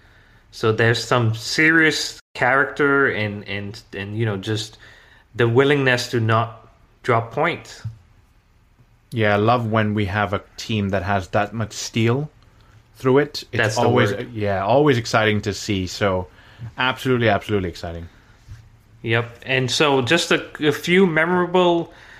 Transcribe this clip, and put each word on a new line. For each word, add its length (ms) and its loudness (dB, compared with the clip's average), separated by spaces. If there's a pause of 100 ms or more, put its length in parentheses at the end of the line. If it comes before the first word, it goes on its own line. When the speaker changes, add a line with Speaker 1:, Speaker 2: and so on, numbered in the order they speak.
(500)
Speaker 1:
So 200 -2
there's 320 2
some 320 0
serious 840 0 (140)
character 720 2
and, 420 -4
and, 340 -10 (120)
and, 200 -10
you 120 -2
know, 100 -2
just 400 -6 (580)
the 140 2
willingness 600 2
to 100 0
not 480 0 (360)
drop 280 0
points. 500 -4 (1300)
Speaker 2:
Yeah, 200 2
I 60 4
love 320 2
when 240 2
we 100 0
have 300 -2
a 80 -4 (160)
team 320 -4
that 120 -2
has 260 -2
that 260 -2
much 180 -6
steel 560 -2 (680)
through 240 2
it. 300 -6
It's 60 -8
Speaker 1:
That's 200 0
the 80 0
Speaker 2:
always, 280 2
Speaker 1:
word. 220 -8
Speaker 2:
yeah, 280 -2
always 360 4
exciting 420 0
to 140 -4
see. 320 -4
So 420 -2 (480)
absolutely, 540 0
absolutely 400 -2
exciting. 400 -12 (920)
Speaker 1:
Yep. 460 -2
And 240 0
so 320 4
just 300 0
a, 360 -2
a 40 4
few 340 4
memorable 880 2 (260)